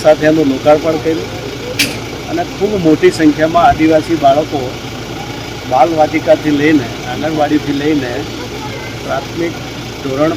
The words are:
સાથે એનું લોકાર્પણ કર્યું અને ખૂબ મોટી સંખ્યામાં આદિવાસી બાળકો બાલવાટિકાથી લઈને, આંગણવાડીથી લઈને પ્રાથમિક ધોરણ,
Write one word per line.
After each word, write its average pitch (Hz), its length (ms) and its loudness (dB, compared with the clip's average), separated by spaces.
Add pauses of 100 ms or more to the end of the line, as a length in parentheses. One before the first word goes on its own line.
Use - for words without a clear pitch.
સાથે 156 220 6
એનું 156 280 4
લોકાર્પણ 151 480 2
કર્યું 160 260 -2 (1000)
અને 165 160 -2 (100)
ખૂબ 208 280 -2
મોટી 165 360 4
સંખ્યામાં 160 500 4
આદિવાસી 156 560 4
બાળકો 143 400 2 (1040)
બાલવાટિકાથી 151 920 2
લઈને, 147 280 2 (200)
આંગણવાડીથી 147 720 -2
લઈને 143 300 0 (920)
પ્રાથમિક 156 540 -6 (440)
ધોરણ, 139 380 0